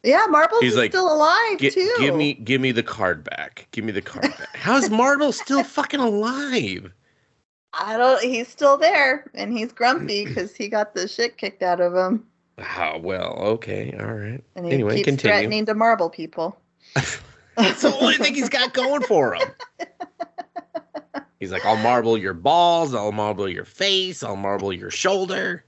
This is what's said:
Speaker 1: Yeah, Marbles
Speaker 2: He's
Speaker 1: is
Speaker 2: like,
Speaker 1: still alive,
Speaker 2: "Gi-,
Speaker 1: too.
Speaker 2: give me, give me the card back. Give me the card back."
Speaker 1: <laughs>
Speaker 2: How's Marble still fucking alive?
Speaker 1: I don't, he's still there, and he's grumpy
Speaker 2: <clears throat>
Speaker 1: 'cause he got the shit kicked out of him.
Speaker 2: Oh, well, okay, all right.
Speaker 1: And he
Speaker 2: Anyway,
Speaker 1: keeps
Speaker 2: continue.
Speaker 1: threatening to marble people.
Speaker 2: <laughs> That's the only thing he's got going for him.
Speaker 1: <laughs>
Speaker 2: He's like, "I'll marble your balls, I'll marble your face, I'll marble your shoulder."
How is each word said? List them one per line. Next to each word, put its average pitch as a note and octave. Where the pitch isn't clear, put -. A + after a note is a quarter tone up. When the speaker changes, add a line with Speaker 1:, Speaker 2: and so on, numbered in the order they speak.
Speaker 1:
Yeah, D#4+
Marbles E4
Speaker 2:
He's A#3+
Speaker 1:
is A3
Speaker 2:
like, A3
Speaker 1:
still F#4
alive, F4+
Speaker 2:
"Gi-, -
Speaker 1:
too. F#4+
Speaker 2:
give C#3+
me, D3
give B2+
me C3
the A#2
card F2+
back. -
Give A2
me A2
the G2
card -
back." -
Speaker 1:
<laughs> -
Speaker 2:
How's A#3
Marble C4+
still C4+
fucking C#4+
alive? G#3+
Speaker 1:
I G3+
don't, B3
he's B3
still C#4+
there, D4
and G3+
he's A3+
grumpy A#3
Speaker 2:
<clears throat> -
Speaker 1:
'cause F#3+
he G#3
got G#3+
the F#3
shit A#3
kicked -
out F3+
of F3
him. F#3
Speaker 2:
Oh, D#2+
well, F2
okay, G#2+
all G#2+
right. A2
Speaker 1:
And F3+
he E3+
Speaker 2:
Anyway, A2+
Speaker 1:
keeps -
Speaker 2:
continue. C#3+
Speaker 1:
threatening G#3
to G#3+
marble G#3+
people. E3
Speaker 2:
<laughs> C#3+
That's -
the C#4+
only A#3+
thing C4
he's C4+
got B3+
going C4
for D3+
him. -
Speaker 1:
<laughs> F4
Speaker 2:
He's F#2
like, F#2
"I'll A2
marble A2+
your F#2+
balls, E3
I'll G#2
marble G#2
your F2+
face, F#3+
I'll G#2+
marble G2
your -
shoulder." F#3